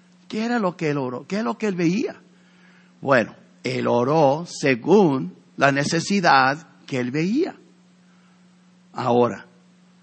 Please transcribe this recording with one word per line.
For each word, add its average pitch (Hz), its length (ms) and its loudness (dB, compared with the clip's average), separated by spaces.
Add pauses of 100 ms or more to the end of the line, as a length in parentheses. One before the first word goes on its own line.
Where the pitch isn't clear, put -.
(280)
¿Qué 214 160 -4
era 240 160 -2
lo 180 160 -2
que 160 140 -2
él 147 80 -2
oró? 127 280 -6
¿Qué 196 120 -6
es 226 60 -4
lo 233 140 -6
que 220 80 -4
él 196 80 -2
veía? 180 460 -2 (800)
Bueno, 127 340 0 (300)
él 123 240 -4
oró 139 580 2
según 147 880 2 (220)
la 139 160 2
necesidad 151 960 0 (180)
que 135 120 -6
él 123 120 -4
veía. 190 460 -4 (1400)
Ahora, 120 540 0 (560)